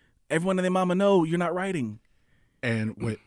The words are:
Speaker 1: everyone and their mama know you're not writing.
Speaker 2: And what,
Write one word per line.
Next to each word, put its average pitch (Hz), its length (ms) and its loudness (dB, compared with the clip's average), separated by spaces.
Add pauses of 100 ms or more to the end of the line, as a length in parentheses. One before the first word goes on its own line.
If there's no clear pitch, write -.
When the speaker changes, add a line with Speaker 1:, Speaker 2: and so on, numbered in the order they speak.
(320)
Speaker 1:
everyone 180 260 0
and 185 60 0
their 180 80 0
mama 185 240 2
know 196 280 4
you're 160 140 -2
not 175 160 0
writing. 175 460 -4 (640)
Speaker 2:
And 113 340 -2
what, 110 300 -4